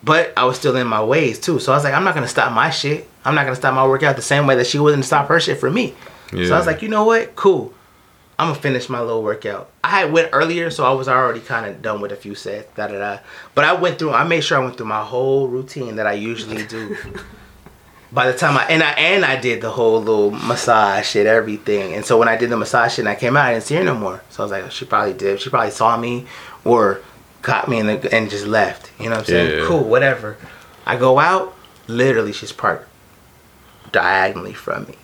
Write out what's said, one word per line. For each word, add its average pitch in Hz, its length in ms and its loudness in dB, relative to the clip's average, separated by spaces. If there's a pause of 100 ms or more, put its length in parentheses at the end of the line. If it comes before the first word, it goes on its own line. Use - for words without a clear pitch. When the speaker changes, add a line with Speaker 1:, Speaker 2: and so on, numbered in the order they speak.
Speaker 1:
But 160 340 2
I 123 80 2
was 127 120 2
still 135 200 0
in 123 120 0
my 110 140 0
ways, 123 360 2
too. 160 220 0
So - 120 0
I 139 40 4
was 147 80 2
like, 139 100 0
"I'm 156 100 2
not 185 100 2
gonna 135 140 -2
stop 120 240 0
my 123 180 2
shit. 151 380 -4 (160)
I'm 139 120 2
not 143 80 2
gonna 131 120 -2
stop 131 180 0
my 131 120 4
workout 135 300 2
the 127 60 -10
same 143 240 2
way 135 100 4
that 123 100 2
she - 140 -2
wouldn't 147 240 4
stop 147 240 0
her 165 120 4
shit - 200 -2
for 123 100 0
me." 220 240 -2 (380)
So 95 40 -8
I 90 40 -2
was 87 100 2
Speaker 2:
Yeah. 160 140 4
Speaker 1:
like, - 180 -2
"You 220 60 -8
know 214 160 2
what? 226 320 0
Cool. - 360 2 (680)
I'm 165 80 0
gonna 147 120 -4
finish 127 280 -2
my 123 120 -4
little 117 220 -2
workout." 104 460 -6 (160)
I 190 160 0
had 156 120 0
went 165 200 2
earlier, 165 380 0
so 147 140 -4
I 127 80 4
was 131 160 -2
already 123 320 2
kinda 113 340 -6
done 104 260 -6
with 101 100 -8
a 101 60 -10
few 101 180 -14
sets, 101 420 -12
da, 104 120 -6
da, 101 100 -8
da. 101 200 -6 (360)
But 143 120 4
I 175 80 4
went 165 260 -2
through, 156 140 -2
I 127 100 4
made 170 180 0
sure 147 160 0
I 131 60 0
went 123 140 -8
through 113 80 -8
my 107 180 -4
whole 135 420 0
routine 127 500 -8
that 107 120 -2
I 104 60 0
usually 110 500 -8
do. 107 380 -10
Speaker 3:
<laughs> - 1120 -20
Speaker 1:
By 131 140 2
the 127 100 0
time 147 200 2
I, 117 80 2
and 160 180 2
I, 151 100 2
and 180 320 2
I 135 120 0
did 117 240 -2
the 113 100 -6
whole 113 300 2
little 104 320 2
massage 107 720 2
shit, 104 220 2
everything. 104 680 0
And 104 100 -6
so 117 140 4
when 117 80 6
I 113 100 2
did 117 140 0
the 120 60 0
massage 117 380 0
shit - 100 -4
and 107 40 0
I 104 60 -2
came 123 220 0
out, 143 100 4
I 120 60 2
didn't 113 120 -2
see 147 120 -2
her 180 80 0
no 151 100 0
more. 98 260 -6 (100)
So - 120 -8
I - 40 -2
was 101 40 -6
like, 95 220 -6
"She - 120 -10
probably 107 280 0
did. 98 280 -2
She - 80 -8
probably 117 220 0
saw 113 260 2
me 120 300 -4 (380)
or 117 380 2 (400)
caught - 260 -2
me 120 100 0
in 107 80 0
the, - 260 -2
and 113 160 2
just 101 200 -8
left." - 500 0
You 107 120 -10
know - 20 -
what 110 80 -2
I'm 90 60 -8
saying? 85 340 2
Speaker 2:
Yeah. 78 80 -2
Speaker 1:
Cool, 156 160 2
whatever. 117 540 0 (460)
I 120 120 -2
go 127 240 4
out, 185 340 2 (320)
literally 113 460 2
she's - 180 -12
parked - 380 -4 (1040)
diagonally 95 600 0
from - 340 -8
me. - 160 -20